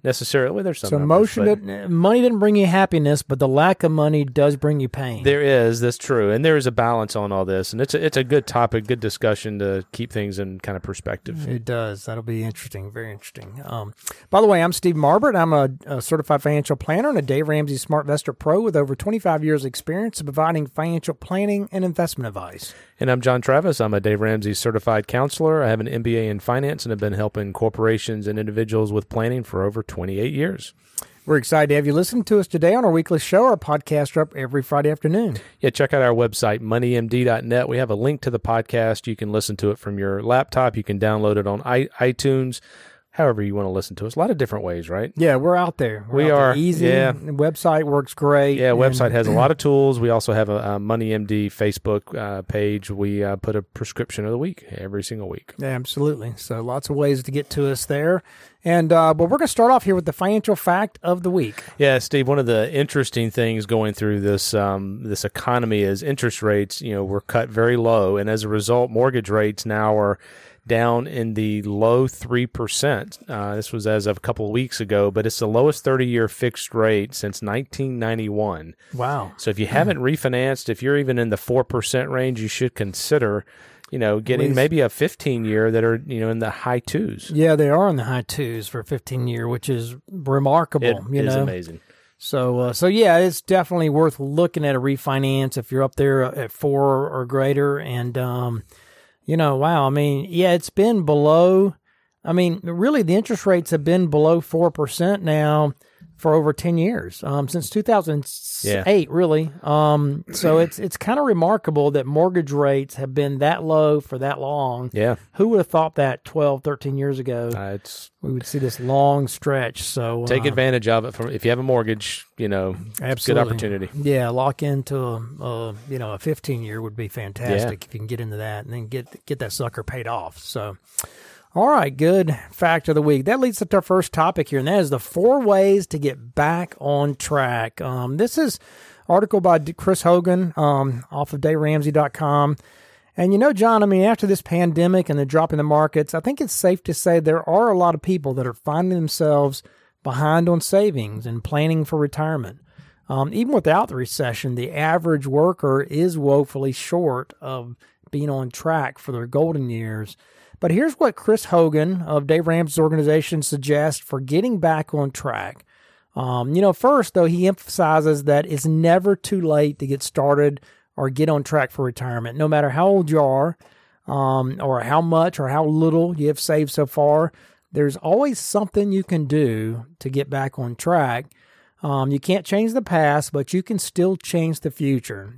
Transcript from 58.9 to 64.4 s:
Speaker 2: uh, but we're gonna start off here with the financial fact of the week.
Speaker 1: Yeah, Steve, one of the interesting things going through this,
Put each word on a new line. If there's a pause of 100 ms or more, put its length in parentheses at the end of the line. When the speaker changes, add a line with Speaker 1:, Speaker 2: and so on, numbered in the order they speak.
Speaker 2:
uh,
but
we're
gonna
start
off
here
with
the
financial
fact
of
the
week. (140)
Speaker 1:
Yeah,
Steve,
one
of
the
interesting
things
going
through
this,